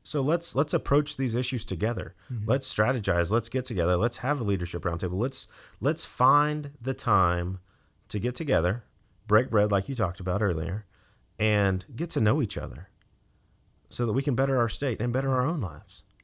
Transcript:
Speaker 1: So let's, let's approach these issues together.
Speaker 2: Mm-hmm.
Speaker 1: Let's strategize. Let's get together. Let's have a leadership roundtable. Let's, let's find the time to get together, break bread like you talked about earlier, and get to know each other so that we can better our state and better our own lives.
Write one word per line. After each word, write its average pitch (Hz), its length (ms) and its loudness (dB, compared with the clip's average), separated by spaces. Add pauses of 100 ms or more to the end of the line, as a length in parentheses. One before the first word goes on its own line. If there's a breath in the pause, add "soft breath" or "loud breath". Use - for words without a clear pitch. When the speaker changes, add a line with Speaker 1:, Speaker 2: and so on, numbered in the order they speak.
Speaker 1:
So - 180 -4
let's, 160 340 0
let's 151 200 2
approach 143 420 2
these 120 180 -2
issues 127 300 -2
together. 101 500 -4 (160 soft breath)
Speaker 2:
Mm-hmm. 110 200 -4
Speaker 1:
Let's 139 220 0
strategize. 98 580 2
Let's 113 180 2
get 127 160 -2
together. 87 320 2
Let's 107 220 0
have 139 200 -2
a 120 60 -2
leadership 87 380 0
roundtable. 87 360 -2
Let's, 131 300 -4 (320 loud breath)
let's 160 240 0
find 147 720 2
the 131 140 -4
time 92 680 2 (500 soft breath)
to 107 80 -2
get 123 160 -2
together, 110 500 0 (420)
break 113 220 4
bread 104 240 2
like 98 160 2
you 139 60 -6
talked 95 260 -2
about 92 220 -2
earlier, 85 420 -2 (540 soft breath)
and 101 480 2 (100)
get 165 140 -4
to 139 100 0
know 117 220 4
each 107 160 -4
other 73 320 -8 (1000)
so - 180 -4
that 107 60 0
we 135 100 0
can 135 120 -2
better 135 240 2
our 117 120 2
state 123 300 -4
and 120 120 -2
better 135 200 0
our 127 140 2
own 165 140 -2
lives. 80 420 -8 (220)